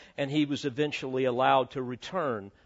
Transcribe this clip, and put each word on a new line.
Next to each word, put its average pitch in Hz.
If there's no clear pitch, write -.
and 139
he 147
was 143
eventually 135
allowed 127
to 139
return 123